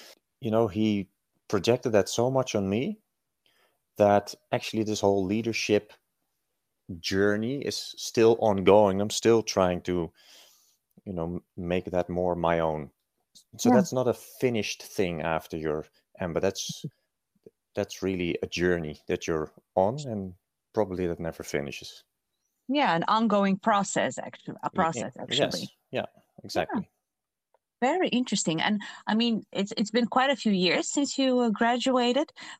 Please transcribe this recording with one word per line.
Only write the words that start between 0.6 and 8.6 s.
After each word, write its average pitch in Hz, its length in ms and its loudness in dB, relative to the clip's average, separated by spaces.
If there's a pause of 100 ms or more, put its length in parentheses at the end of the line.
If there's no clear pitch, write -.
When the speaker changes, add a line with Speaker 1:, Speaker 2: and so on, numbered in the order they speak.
Speaker 1:
he 104 400 0 (400)
projected 113 440 0
that 98 160 4
so 120 220 0
much 131 240 -2
on 98 140 0
me 139 300 -2 (1000)
that 101 380 4 (180)
actually 110 320 -2
this 104 160 -2
whole 98 240 2
leadership 107 680 0 (1040)
journey 104 640 0
is - 360 -8
still 113 420 4
ongoing. 98 600 6